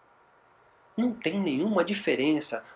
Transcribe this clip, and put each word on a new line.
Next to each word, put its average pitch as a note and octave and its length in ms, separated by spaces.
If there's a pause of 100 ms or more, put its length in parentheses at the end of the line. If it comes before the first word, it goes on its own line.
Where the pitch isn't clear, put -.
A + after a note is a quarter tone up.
(960)
Não A#3+ 160
tem F3+ 280
nenhuma F3+ 440
diferença D3 800 (120)